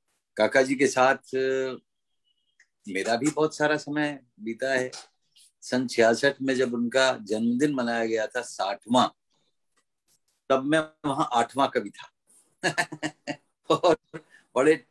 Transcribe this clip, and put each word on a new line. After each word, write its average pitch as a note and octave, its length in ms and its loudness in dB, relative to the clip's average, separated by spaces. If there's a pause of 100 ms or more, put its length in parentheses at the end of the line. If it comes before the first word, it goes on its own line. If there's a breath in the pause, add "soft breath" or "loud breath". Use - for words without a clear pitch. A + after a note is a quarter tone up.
(360)
काका A2 260 4
जी C3 120 0
के C3 120 2
साथ C3 300 2 (1700)
मेरा G2 280 -2
भी C#3+ 140 -2
बहुत D#3 260 -2
सारा D3+ 200 0
समय D3 440 -6 (200)
बीता A#2 340 -4
है। B2+ 160 -2 (680)
सन B2+ 260 -2
छियासठ A#2 560 2
में C3+ 120 0
जब B2 200 0
उनका A#2+ 480 2
जन्मदिन A#2+ 520 0
मनाया A#2 300 -2
गया A2 220 -2
था, B2 140 -6
साठवां, G#2 680 0 (1400)
तब C3 160 0
मैं D#3 140 2
वहां D3 540 -4
आठवां B2 360 0
कवि G#2 220 -4
था। - 200 -20 (540)
<laughs> D#3+ 720 -6 (360)
और D#3+ 260 4 (580 soft breath)
बड़े C#3+ 360 4